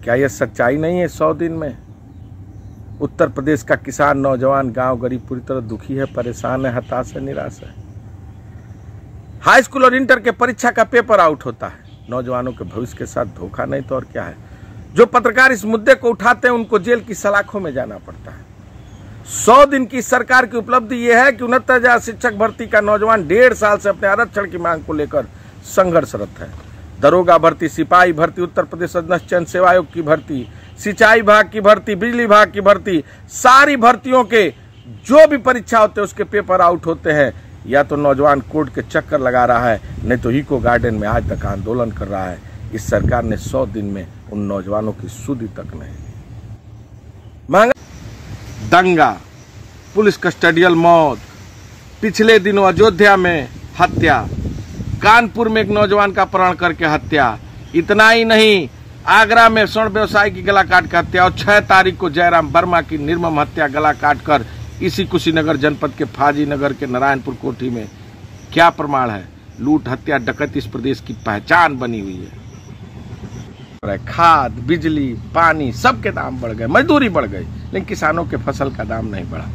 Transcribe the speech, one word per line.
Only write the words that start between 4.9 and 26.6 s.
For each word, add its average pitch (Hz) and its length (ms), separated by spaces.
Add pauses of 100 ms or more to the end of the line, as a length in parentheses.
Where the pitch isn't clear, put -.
गरीब 123 300
पूरी 127 120
तरह 131 180
दुखी 113 340
है, 135 200
परेशान 123 520
है, 123 100
हताश 123 380
है, 135 120
निराश - 380
है। - 100 (1700)
हाई 226 200
स्कूल 262 240
और 247 100
इंटर 262 240
के 233 140
परीक्षा 240 380
का 226 140
पेपर 220 340
आउट 156 260
होता 117 220
है, - 180 (240)
नौजवानों 123 420
के 120 140
भविष्य 117 320
के 120 80
साथ 113 300
धोखा, 98 300
नहीं 135 160
तो 131 140
और 127 160
क्या 110 120
है। - 280 (420)
जो 214 120
पत्रकार 247 460
इस 202 140
मुद्दे 220 300
को 247 140
उठाते 240 380
हैं, 247 80
उनको 226 240
जेल 233 200
की 214 140
सलाखों 202 460
में 170 140
जाना 123 240
पड़ता - 340
है। - 100 (840)
सौ 269 400
दिन 277 200
की 254 160
सरकार 254 440
की 240 120
उपलब्धि 233 400
यह 240 260
है 277 80
कि 233 120
उनहत्तर 247 300
हजार 240 260
शिक्षक 226 360
भर्ती 220 320
का 208 140
नौजवान 208 460
डेढ़ 233 260
साल 208 240
से 202 120
अपने 196 180
आरक्षण 202 420
की 170 80
मांग 170 260
को 160 100
लेकर 147 340 (380)
संघर्षरत 160 760
है। 76 100 (520)